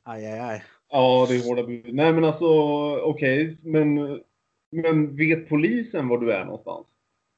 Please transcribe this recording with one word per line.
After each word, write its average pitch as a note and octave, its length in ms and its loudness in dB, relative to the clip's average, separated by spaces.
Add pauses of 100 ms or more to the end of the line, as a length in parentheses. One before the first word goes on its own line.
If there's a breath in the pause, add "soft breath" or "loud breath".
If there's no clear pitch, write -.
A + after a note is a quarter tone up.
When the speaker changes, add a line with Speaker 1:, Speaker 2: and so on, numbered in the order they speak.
Speaker 1:
Aj, A2 220 -12
aj, A2 140 -8
aj. A#2 240 -8 (260 loud breath)
Speaker 2:
Ja, B2+ 400 4
det B2+ 60 2
är B2 80 -2
hårda A#2+ 200 -2
bud. A#2+ 300 -10
Nej, D#3 200 4
men D#3+ 120 2
alltså, D#3 200 0 (560)
okej. D3+ 640 0
Men, D3+ 340 2 (760)
men D#3 440 0
vet D#3+ 340 0
polisen F3 580 0
var A#2+ 100 2
du A#2 160 0
är F#2 120 -4
någonstans? F#2+ 420 -12 (500)